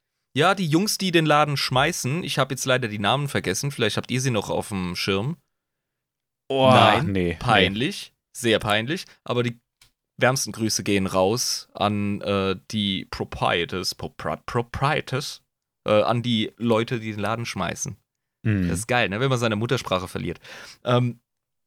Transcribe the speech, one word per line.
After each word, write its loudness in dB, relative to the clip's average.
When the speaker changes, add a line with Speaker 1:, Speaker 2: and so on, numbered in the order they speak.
Speaker 1:
Ja, 4
die 0
Jungs, 2
die -2
den 4
Laden 4
schmeißen, 0
ich -4
habe -2
jetzt -6
leider 0
die -6
Namen 0
vergessen, -2
vielleicht 0
habt -4
ihr 0
sie 0
noch -2
auf -2
dem -4
Schirm. -2
Speaker 2:
Oh, 6
Speaker 1:
Nein, 6
Speaker 2:
nee, 0
Speaker 1:
peinlich, 2
sehr 4
peinlich, 0
aber -2
die -6
wärmsten 2
Grüße -2
gehen 2
raus 0
an, -2
äh, 0
die -2
Proprietors, -4
Propri-, -8
Proprietors, -4
äh, 6
an 0
die 0
Leute, 0
die -8
den -8
Laden -4
schmeißen. -6
Speaker 2:
Mhm. 0
Speaker 1:
Das -2
ist -8
geil, 0
ne, -4
wenn 0
man 0
seine 0
Muttersprache -2
verliert. -8
Ähm, 0